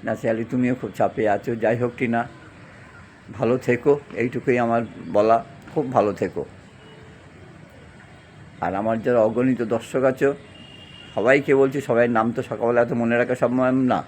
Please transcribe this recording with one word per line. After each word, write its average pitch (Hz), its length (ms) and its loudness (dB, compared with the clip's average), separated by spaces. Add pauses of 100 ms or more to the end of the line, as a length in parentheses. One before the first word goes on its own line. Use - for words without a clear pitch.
ন্যাচারালি 113 460 -4
তুমিও 123 260 0
খুব 107 200 -10
চাপে 107 340 0
আছো। 101 260 -2
যাই 113 220 0
হোক 120 200 -2
টিনা, 120 300 -2 (1040)
ভালো 120 240 0
থেকো, 135 420 2 (140)
এইটুকুই 123 460 -2
আমার 117 220 0 (320)
বলা, 110 320 4 (280)
খুব 151 180 -2
ভালো 104 220 2
থেকো। 87 320 -4 (2250)
আর 90 140 -4
আমার 110 260 -2
যারা 123 180 2
অগণিত 120 420 2
দর্শক 117 420 -2
আছো, 135 300 2 (840)
সবাইকে 135 400 4
বলছি, 135 260 2
সবাই 120 260 2
নাম 117 240 0
তো 120 120 -6
সকালবেলা 117 420 0
তো 123 100 -4
মনে 117 220 0
রাখা 123 180 0
সম্ভব 127 360 0
না। 127 360 0